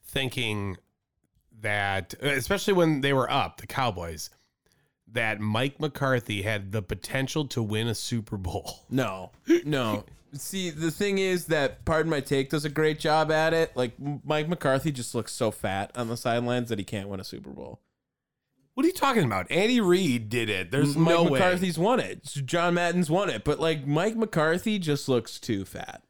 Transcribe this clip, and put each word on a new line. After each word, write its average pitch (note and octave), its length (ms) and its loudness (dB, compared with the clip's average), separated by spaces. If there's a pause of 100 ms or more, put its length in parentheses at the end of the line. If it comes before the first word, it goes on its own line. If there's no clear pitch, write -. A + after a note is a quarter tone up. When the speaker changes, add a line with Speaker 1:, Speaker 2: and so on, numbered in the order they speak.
Speaker 1:
thinking G#2+ 720 -4 (840)
that, G2+ 600 -2
especially F#3+ 540 0
when D#3+ 260 4
they C#3 120 2
were C3 180 2
up, A2 300 0
the - 60 -16
Cowboys, F2 640 -4 (800)
that A2 300 -2
Mike A2 400 0
McCarthy C3 640 0
had G2+ 300 -4
the A2 100 -2
potential C3 640 -4
to B2+ 160 -4
win G#2+ 240 -2
a A#2 80 -2
Super A2 420 -4
Bowl? F#2 480 -8
<laughs> - 60 -16
Speaker 2:
No, G2 400 -4 (340)
no. A#2 400 0 (300)
See, F3+ 360 -6
the D#3+ 200 -2
thing G3 280 0
is F#3 280 0
that D3+ 380 0
Pardon D#3+ 260 2
My D3 100 0
Take C#3 300 0
does D3+ 140 0
a D3+ 60 -2
great D#3 280 2
job D#3 320 2
at D#3+ 220 4
it. E3 240 2
Like, B2+ 160 0 (100)
M-, C#3+ 220 -4
Mike D3+ 240 0
McCarthy D3 420 0
just B2+ 240 -6
looks A#2 180 -2
so A2 180 0
fat G2 440 -4
on A#2+ 140 -4
the A#2 80 -4
sidelines A#2+ 540 0
that G#2+ 80 -2
he F#2+ 80 -6
can't G2 240 -6
win F#2+ 100 -6
a F#2+ 40 -12
Super - 260 -12
Bowl. - 300 -14 (920)
Speaker 1:
What C4+ 120 -2
are - 20 6
you F#4 80 2
talking A#3+ 300 4
about? G2 260 -2
Andy A3+ 320 4
Reid E3 480 4
did A#2 180 0
it. F#2 220 -2
There's C#3+ 260 2
Speaker 2:
M-, E3 60 4
Mike E3+ 120 6
Speaker 1:
no E3+ 100 6
way. F3 80 4
Speaker 2:
McCarthy's F3+ 460 2
won G#3+ 220 4
it. G2 240 -6
S-, - 80 -14 (140)
John E3+ 260 2
Madden's F3 380 2
won F#3+ 180 2
it. A2+ 160 -4
But, D3 160 0
like, D#3 260 0
Mike F3 300 2
McCarthy F#3 640 2
just D3+ 280 -2
looks B2 320 0
too G2 280 -4
fat. - 440 -12